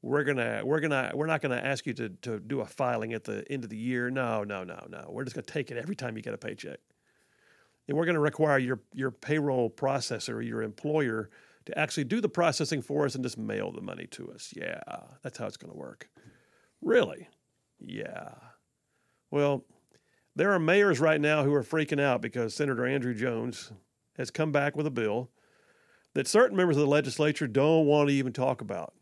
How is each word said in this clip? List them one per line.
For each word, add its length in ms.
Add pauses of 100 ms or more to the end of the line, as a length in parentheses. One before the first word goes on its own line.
We're 220
gonna, 400
we're 160
gonna, 340
we're 140
not 140
gonna 200
ask 240
you 100
to, 140 (120)
to 180
do 220
a 40
filing 480
at 120
the 260
end 140
of 40
the 80
year. 320
No, 360
no, 180
no, 260
no. 200
We're 160
just 100
gonna 80
take 260
it 60
every 220
time 180
you 80
get 100
a 40
paycheck. 420 (1080)
And 80
we're 80
gonna 160
require 360
your, 220 (140)
your 180
payroll 580
processor, 760
your 160
employer, 680 (360)
to 120
actually 280
do 160
the 80
processing 520
for 240
us 80
and 100
just 140
mail 340
the 100
money 300
to 200
us. 240
Yeah, 260 (400)
that's 160
how 80
it's 120
gonna 180
work." 340 (720)
"Really?" 460 (520)
"Yeah." 500 (1000)
Well, 360 (720)
there 160
are 80
mayors 400
right 220
now 220
who 100
are 100
freaking 380
out 200
because 320
Senator 320
Andrew 280
Jones 580 (460)
has 140
come 200
back 240
with 120
a 40
bill 380 (840)
that 120
certain 300
members 180
of 60
the 80
legislature 580
don't 380
want 240
to 60
even 180
talk 280
about. 400